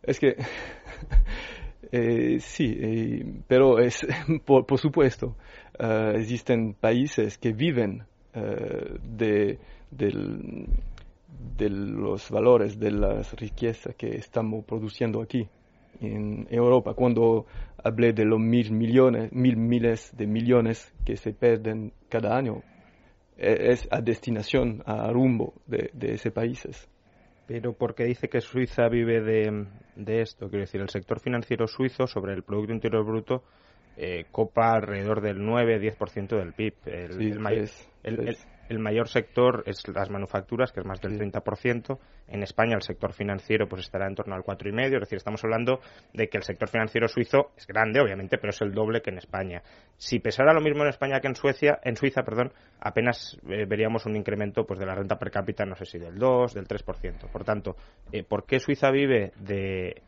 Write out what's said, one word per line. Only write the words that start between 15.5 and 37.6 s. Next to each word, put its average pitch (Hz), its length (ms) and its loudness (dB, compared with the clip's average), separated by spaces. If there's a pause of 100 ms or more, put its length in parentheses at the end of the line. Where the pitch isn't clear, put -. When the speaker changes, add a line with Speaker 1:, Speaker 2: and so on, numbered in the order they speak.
Speaker 1:
en 107 500 -6
Europa. 120 440 4
Cuando 117 500 4 (380)
hablé 113 300 4
de 110 120 2
los 110 160 4
mil 113 320 2
millones, 117 600 4
mil 127 240 2
miles 117 600 0
de 110 100 -4
millones 113 680 2 (100)
que 110 120 -2
se 107 180 -6
pierden 110 580 0 (160)
cada 110 280 0
año, 117 260 -2 (760)
eh, 110 360 4
es - 180 0
a 120 100 0
destinación, 113 840 0
a 110 240 -2
rumbo 120 440 2 (120)
de, - 260 -4
de 113 220 -4
ese 113 160 -4
países. - 580 -6 (580)
Speaker 2:
Pero 117 260 -6
¿por 117 240 -2
qué 120 80 0
dice 123 240 -2
que 120 120 0
Suiza 120 480 0
vive 117 320 2
de, 107 460 0 (300)
de 110 260 -2
esto? 101 260 -8
Quiero 101 120 -2
decir, 98 200 -6
el 98 80 -6
sector 104 300 -6
financiero 117 480 -2
suizo 127 400 -2
sobre 98 280 -6
el 95 100 -8
Producto 104 280 -4
Interior 110 320 0
Bruto, 110 380 -2 (540)
eh, 85 340 -6
copa 113 440 2
alrededor 101 460 0
del 101 240 -2
nueve, 113 360 2
diez 107 160 -2
por - 140 -6
ciento 101 260 -4
del 90 160 -4
pib. 107 220 -4 (120)
El, 90 280 -10
Speaker 1:
Sí, 107 160 -2
Speaker 2:
el 104 100 -6
may-, 107 180 0
Speaker 1:
es, - 320 -8 (140)